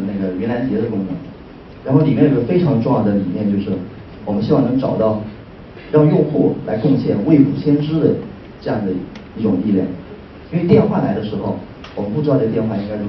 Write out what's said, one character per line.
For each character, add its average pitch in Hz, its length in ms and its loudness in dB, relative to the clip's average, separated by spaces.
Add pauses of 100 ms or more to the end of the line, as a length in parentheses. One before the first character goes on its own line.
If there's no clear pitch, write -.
那 95 200 -4
个 90 80 -4
云 107 140 -4
拦 120 220 -2
截 101 60 0
的 - 80 0
功 101 160 -4
能。 92 80 -4 (760)
然 135 100 2
后 156 60 6
里 131 140 4
面 143 160 4
有 127 60 2
个 117 100 0
非 180 140 2
常 113 220 2
重 131 120 2
要 110 80 2
的 101 120 2
理 95 80 2 (120)
念， 104 180 0
就 98 60 0
是 95 180 -2 (480)
我 104 80 -4
们 101 100 -2
希 156 100 0
望 135 100 4
能 131 160 0
找 113 180 0
到 107 240 2 (720)
让 151 140 6
用 151 180 4
户 147 300 2 (120)
来 113 120 -2
贡 135 180 2
献 110 200 0 (100)
未 151 140 8
卜 - 180 6
先 147 240 2
知 156 180 0
的 - 140 4 (480)
这 - 80 -4
样 113 160 -2
的 92 60 -2 (440)
一 110 60 -6
种 95 220 2
力 101 80 2
量。 90 140 4 (640)
因 165 80 0
为 170 80 0
电 214 140 8
话 - 200 2
来 104 140 0
的 107 80 -4
时 - 140 -6
候， 92 220 -4 (360)
我 107 60 -6
们 104 140 -4
不 147 80 -2
知 139 80 0
道 131 80 4
这 113 80 0
电 113 160 0
话 110 140 -2
应 101 120 -4
该 107 80 -6
如 104 120 -6